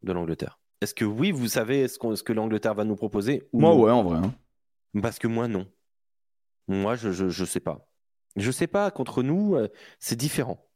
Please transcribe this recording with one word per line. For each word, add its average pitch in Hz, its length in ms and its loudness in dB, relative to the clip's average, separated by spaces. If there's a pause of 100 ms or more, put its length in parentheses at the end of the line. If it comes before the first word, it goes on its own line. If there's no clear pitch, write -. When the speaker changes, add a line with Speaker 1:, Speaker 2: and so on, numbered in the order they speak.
Speaker 1:
de 95 100 -6
l'Angleterre ? 85 480 -6 (220)
Est-ce - 140 -4
que 117 100 -2
oui, 120 260 0
vous 127 160 -2
savez 127 400 0
ce - 120 -14
qu'on, 113 160 -2
ce - 80 -8
que 120 100 -2
l'Angleterre 110 400 0
va 104 100 -2
nous 107 120 -2
proposer 107 580 -2
ou 120 60 2
Speaker 2:
Moi, 156 160 8
Speaker 1:
non ? 127 80 8
Speaker 2:
ouais, 110 80 8
en 120 120 6
vrai, 85 140 0
hein. 95 160 0 (720)
Speaker 1:
Parce 113 160 -4
que 117 80 -2
moi, 113 200 -2
non. 95 200 -4 (1000)
Moi, 98 280 0
je, 110 160 -2
je, 92 180 0
je 90 160 -2
sais - 140 -6
pas. - 280 -8 (500)
Je 101 120 -2
sais 131 160 -2
pas, 202 240 0
contre - 320 -4
nous, 180 340 2
euh, 110 120 2 (320)
c'est - 160 -6
différent. 127 500 -4 (100)